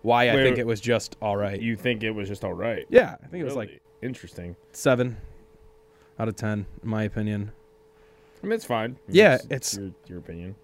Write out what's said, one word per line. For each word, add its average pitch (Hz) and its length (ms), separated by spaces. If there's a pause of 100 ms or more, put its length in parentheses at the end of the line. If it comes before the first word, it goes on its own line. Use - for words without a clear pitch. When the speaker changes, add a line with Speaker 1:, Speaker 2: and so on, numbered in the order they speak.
Speaker 1:
why 120 300
I 113 60
Speaker 2:
Wait, 135 80
Speaker 1:
think 127 120
Speaker 2:
wait. 123 60
Speaker 1:
it 113 40
was 110 140
just 117 400
all 104 160
right. 101 240
Speaker 2:
You 113 160
think 113 260
it 110 100
was 104 140
just 101 160
all 92 120
right? 101 340
Speaker 1:
Yeah, - 340
I - 40
think 175 160
it - 20
was, 135 100
like, 107 140
Speaker 2:
Really? 76 120 (200)
Interesting. 90 560 (160)
Speaker 1:
seven 123 460 (1000)
out 113 100
of 104 80
ten, 107 280 (180)
in 110 60
my 110 140
opinion. 104 500 (920)
Speaker 2:
I - 40
mean, 214 80
it's 220 100
fine. 117 280
I - 0
mean, 131 60 (180)
Speaker 1:
Yeah, 190 180
Speaker 2:
it's, 120 160
Speaker 1:
it's 127 260
Speaker 2:
your, 98 140 (160)
your 90 140
opinion. 87 440